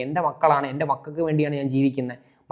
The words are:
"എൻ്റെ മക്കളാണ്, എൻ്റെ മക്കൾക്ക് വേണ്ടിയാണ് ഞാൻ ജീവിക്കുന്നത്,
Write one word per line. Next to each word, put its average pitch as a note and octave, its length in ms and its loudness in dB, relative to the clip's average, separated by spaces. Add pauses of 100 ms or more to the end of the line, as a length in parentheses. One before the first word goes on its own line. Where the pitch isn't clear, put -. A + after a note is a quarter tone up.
"എൻ്റെ D#3 220 -2
മക്കളാണ്, C#3+ 460 2
എൻ്റെ D3+ 180 -2
മക്കൾക്ക് D3+ 380 -4
വേണ്ടിയാണ് D3+ 320 2
ഞാൻ C#3 140 -4
ജീവിക്കുന്നത്, C3 440 0 (340)